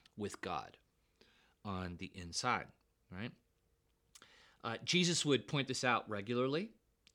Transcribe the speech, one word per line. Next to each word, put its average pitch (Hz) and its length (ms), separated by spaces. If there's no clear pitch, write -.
with 101 240
God 64 360
on 92 340
the 95 160
inside, 95 520
right? 104 220
Uh, 113 220
Jesus 175 400
would 131 240
point 139 200
this 131 160
out 120 240
regularly 123 640